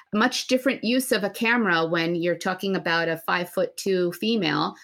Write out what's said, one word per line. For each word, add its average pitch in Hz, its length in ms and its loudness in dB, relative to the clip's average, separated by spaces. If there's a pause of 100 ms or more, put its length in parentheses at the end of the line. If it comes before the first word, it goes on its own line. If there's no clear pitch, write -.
(120)
Much 226 360 0
different 254 340 2
use 254 300 0
of 208 100 2
a 196 80 -2
camera 202 560 2
when 170 300 0
you're 170 180 0
talking 190 400 -2
about 165 340 0
a 165 100 -2
five-foot-two 180 960 -2
female 180 680 0